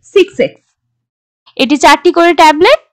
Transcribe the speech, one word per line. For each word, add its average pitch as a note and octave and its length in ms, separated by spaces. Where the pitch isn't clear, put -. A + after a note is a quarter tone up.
সিক্স G4 260
এক্স। - 200
এটি C4+ 200
চারটি D#4 360
করে E4+ 220
ট্যাবলেট E4 460